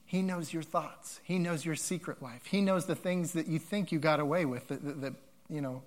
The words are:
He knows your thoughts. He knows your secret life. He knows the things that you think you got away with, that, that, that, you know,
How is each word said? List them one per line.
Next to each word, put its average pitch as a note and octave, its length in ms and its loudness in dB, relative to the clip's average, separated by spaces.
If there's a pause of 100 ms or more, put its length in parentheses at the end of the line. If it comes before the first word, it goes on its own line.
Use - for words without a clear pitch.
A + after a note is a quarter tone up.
He F#3 160 0
knows F3+ 320 -2
your D#3+ 100 -2
thoughts. - 600 -4
He F3+ 120 0
knows E3+ 280 0
your D#3+ 100 0
secret - 460 -4
life. B2 240 -12
He G3 160 2
knows F#3+ 240 4
the F3 100 0
things F3+ 380 0
that D#3+ 140 0
you D#3+ 120 2
think G#3 320 -2
you E3 80 2
got D3+ 220 4
away D#3 240 4
with, B2 240 -2
that, C#3 160 -4
that, C#3+ 160 -6
that, C3+ 120 -4 (360)
you D3+ 100 -4
know, C3 280 -4